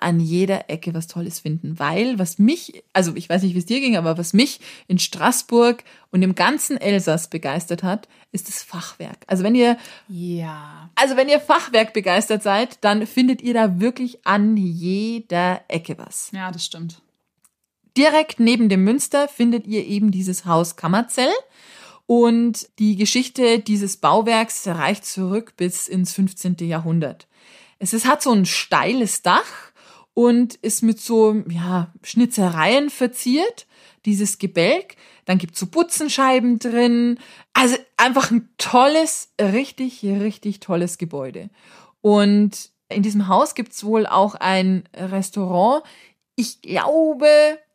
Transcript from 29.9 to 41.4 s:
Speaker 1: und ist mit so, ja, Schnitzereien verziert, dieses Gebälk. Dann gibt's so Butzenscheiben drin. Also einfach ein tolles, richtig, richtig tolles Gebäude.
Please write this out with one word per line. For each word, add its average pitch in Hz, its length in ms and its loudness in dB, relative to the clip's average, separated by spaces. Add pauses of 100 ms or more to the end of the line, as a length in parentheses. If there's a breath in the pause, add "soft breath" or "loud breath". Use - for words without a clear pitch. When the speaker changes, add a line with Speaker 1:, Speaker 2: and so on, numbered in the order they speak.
Speaker 1:
und 240 420 2
ist - 260 -4
mit 226 180 0
so, 214 480 2
ja, 170 440 -4 (100)
Schnitzereien 220 880 0
verziert, 269 760 -4 (380 soft breath)
dieses 202 340 -2
Gebälk. 202 580 -2 (280 soft breath)
Dann 185 140 2
gibt's 180 200 -6
so 190 80 -6
Butzenscheiben 262 920 0
drin. 240 600 0 (360 loud breath)
Also 247 220 4 (200)
einfach 254 340 2
ein 233 180 0 (100)
tolles, 302 840 2
richtig, 247 640 -4
richtig 202 560 -4
tolles 175 380 -4
Gebäude. 143 520 -10 (500 soft breath)